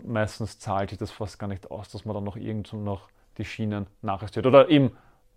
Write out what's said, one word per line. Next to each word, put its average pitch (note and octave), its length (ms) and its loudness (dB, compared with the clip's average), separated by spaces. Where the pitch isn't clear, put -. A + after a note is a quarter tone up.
meistens A2 540 -6
zahlt G2 320 -4
sich F#2+ 80 -12
das G#2+ 100 -8
fast - 300 -12
gar G#2 80 -8
nicht G2 240 -12
aus, G2+ 180 -14
dass - 160 -14
man G#2+ 80 -6
dann G2+ 100 -6
noch G2+ 120 -10
irgend G#2+ 320 -8
so G#2+ 100 -12
noch G#2 320 -8
die A2 40 -8
Schienen G#2 440 -6
nachjustiert. G2+ 420 -4
Oder C3 240 10
eben, C#3 260 6